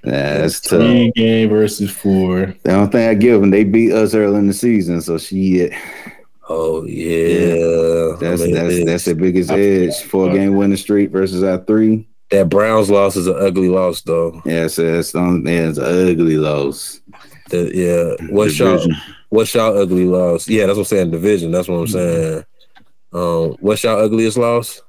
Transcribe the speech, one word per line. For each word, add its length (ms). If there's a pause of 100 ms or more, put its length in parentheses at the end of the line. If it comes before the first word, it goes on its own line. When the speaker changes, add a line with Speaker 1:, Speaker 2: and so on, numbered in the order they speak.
Speaker 1:
Yeah, 320
that's 220
Speaker 2:
Three 480
Speaker 1:
tough. 80
Speaker 2:
game 320
versus 420
four. 720
Speaker 1:
The 120
only 180
thing 160
I 60
give 260
them, 100
they 140
beat 280
us 220
early 240
in 80
the 80
season, 460
so 180
shit. 540 (760)
Speaker 3:
Oh, 360
yeah. 420
Speaker 1:
Yeah. 960
That's, 220
Speaker 3:
I 20
mean, 100
Speaker 1:
that's, 200
Speaker 3:
it 120
Speaker 1:
that's 180
their 120
biggest 340
Speaker 3:
I 80
Speaker 1:
edge. 440
Four-game 520
winning 220
streak 340
versus 320
our 160
three. 480 (240)
Speaker 3:
That 180
Browns 400
loss 280
is 100
an 120
ugly 300
loss, 340
though. 420
Speaker 1:
Yeah, 220
it's, 120
it's, 360
um, 320
yeah, 220
it's 100
an 60 (260)
ugly 260
loss. 640 (500)
Speaker 3:
The, 240
yeah. 560
What's 280
y'all, 200
Speaker 1:
Division. 180 (340)
Speaker 3:
what's 240
y'all 220
ugly 280
loss? 440
Yeah, 180
that's 100
what 60
I'm 40
saying. 240
Division. 400
That's 180
what 100
I'm 80
Speaker 2:
Mm-hmm. 60
Speaker 3:
saying. 520 (680)
Um, 480
what's 220
y'all 180
ugliest 380
loss? 500